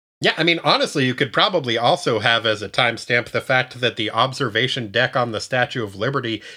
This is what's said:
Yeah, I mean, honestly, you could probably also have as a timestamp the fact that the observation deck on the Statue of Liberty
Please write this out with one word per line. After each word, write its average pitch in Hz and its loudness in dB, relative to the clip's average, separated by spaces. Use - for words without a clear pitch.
Yeah, 214 2
I 160 2
mean, 165 2
honestly, 180 2
you 127 2
could 127 -2
probably 156 2
also 120 2
have 117 2
as 107 0
a 98 -8
timestamp 120 0
the 117 -2
fact 127 0
that 113 0
the 107 -4
observation 120 -2
deck 120 0
on 123 0
the 104 -4
Statue 123 -2
of 98 -10
Liberty 117 -2